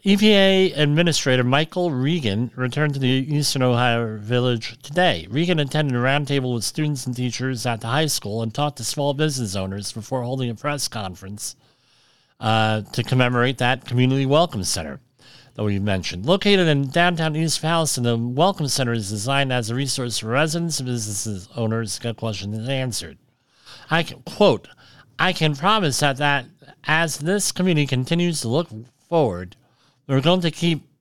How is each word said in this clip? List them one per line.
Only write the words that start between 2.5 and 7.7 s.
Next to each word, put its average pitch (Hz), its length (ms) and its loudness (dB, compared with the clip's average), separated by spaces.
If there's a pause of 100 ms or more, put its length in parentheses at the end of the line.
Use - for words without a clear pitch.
returned 139 380 -2
to 139 60 -4
the 131 80 0
Eastern 135 540 0
Ohio 120 560 2
Village 120 640 -2
today. 170 480 0
Regan 165 300 0
attended 143 360 0
a 120 40 0
roundtable 135 540 0
with 113 100 -2
students 147 420 -4
and 127 100 -4
teachers 123 500 -4
at 117 160 -2